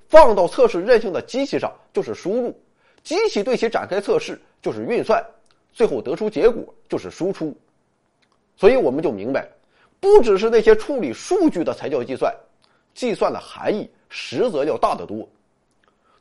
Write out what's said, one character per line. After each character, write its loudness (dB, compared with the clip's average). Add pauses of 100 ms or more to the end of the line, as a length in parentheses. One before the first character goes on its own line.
放 10
到 2
测 2
试 0
韧 4
性 -6
的 -4
机 -4
器 -4
上 -6 (180)
就 -4
是 -6
输 -6
入， -4 (460)
机 -4 (100)
器 -2
对 -2
其 -2
展 -4
开 -4
测 0
试 -8 (220)
就 -4
是 -8
运 -2
算， 0 (520)
最 -2
后 -2
得 -6
出 -4
结 2
果 -6 (240)
就 -6
是 -10
输 -6
出。 -8 (1000)
所 4
以 4
我 2
们 -4
就 -2
明 -6
白， -4 (500)
不 6
只 4
是 0
那 2
些 6
处 -4
理 -4
数 0
据 -4
的 -4
才 -10
叫 -2
计 -10
算， -2 (600)
计 -4
算 0
的 -8
含 -6
义 -10 (200)
实 -4
则 -2
要 -2
大 -2
得 -12
多。 -12 (920)